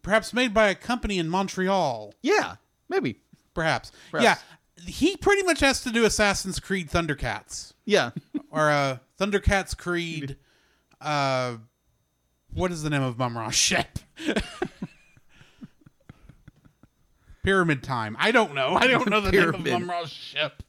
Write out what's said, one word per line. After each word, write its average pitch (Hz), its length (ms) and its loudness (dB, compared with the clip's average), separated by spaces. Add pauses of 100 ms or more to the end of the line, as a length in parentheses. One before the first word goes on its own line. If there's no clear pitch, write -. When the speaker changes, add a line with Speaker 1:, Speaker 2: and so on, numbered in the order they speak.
Speaker 1:
Perhaps 208 320 0
made 240 220 0
by 220 140 6
a 185 60 0
company 208 440 -4
in 165 100 -2
Montreal. 180 840 0 (100)
Speaker 2:
Yeah, 311 320 0 (340)
maybe. 269 320 -2 (320)
Speaker 1:
Perhaps. 160 380 -2 (180)
Speaker 2:
Perhaps. - 160 0
Speaker 1:
Yeah. 185 100 4 (520)
He 330 280 0
pretty 392 280 2
much 339 160 0
has 269 240 2
to 247 80 -6
do 233 140 4
Assassin's 190 540 0
Creed 185 300 -4
Thundercats. 139 840 -4 (120)
Speaker 2:
Yeah. 151 300 2
<laughs> - 340 -10
Speaker 1:
Or, 156 220 2
uh, 139 260 2 (220)
Thundercats 196 580 0
Creed, 165 580 -6 (640)
uh, 135 580 -2 (960)
what 175 180 0
is 160 120 -6
the 156 60 -2
name 143 140 0
of 123 140 -4
Mum-Ra's 117 380 -4
ship? - 440 0 (180)
<laughs> 320 100 -8 (3250)
Pyramid 175 400 2
Time. 113 360 -4
I 196 120 4
don't 220 240 4
know. 139 180 0
I 240 140 4
don't 254 220 4
know 208 120 2
the 196 100 -2
Speaker 2:
Pyramid. 175 320 2
Speaker 1:
name 131 120 0
of - 120 0
Mum-Ra's 170 240 -6
ship. - 580 -8